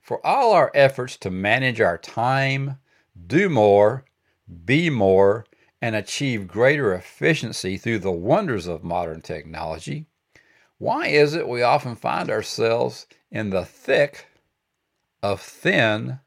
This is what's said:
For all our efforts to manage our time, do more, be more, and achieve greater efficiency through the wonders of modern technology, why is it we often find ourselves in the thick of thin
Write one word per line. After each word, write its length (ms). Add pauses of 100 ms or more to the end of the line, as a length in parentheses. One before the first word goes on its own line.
For 260
all 280
our 200
efforts 440
to 120
manage 520
our 160
time, 800 (480)
do 240
more, 560 (580)
be 240
more, 560 (380)
and 140
achieve 500
greater 460
efficiency 880
through 200
the 140
wonders 540
of 180
modern 380
technology, 840 (720)
why 300
is 260
it 160
we 140
often 340
find 320
ourselves 760 (240)
in 180
the 160
thick 640 (960)
of 180
thin 880